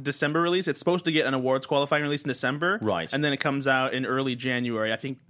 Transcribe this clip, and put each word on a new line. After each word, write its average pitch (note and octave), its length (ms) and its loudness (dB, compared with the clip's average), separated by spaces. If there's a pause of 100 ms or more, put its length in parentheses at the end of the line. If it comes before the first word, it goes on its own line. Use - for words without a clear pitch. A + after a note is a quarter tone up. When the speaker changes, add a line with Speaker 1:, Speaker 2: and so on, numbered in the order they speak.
Speaker 1:
December D3 400 0
release. F3 260 0
It's C#3+ 100 0
supposed F3 280 0
to E3 60 0
get D3+ 140 4
an C3+ 60 0
awards C3 320 0
qualifying D3 380 2
release D3 180 -2
in - 80 -8
December. D3 540 0
Speaker 2:
Right. F2+ 280 0
Speaker 1:
And C#3+ 140 0
then D3 80 2
it C3+ 60 -2
comes C#3 280 -2
out C3 280 2
in C3 100 -2
early C3 320 0
January. A#2+ 560 -2
I A2 40 -2
think C3+ 340 -8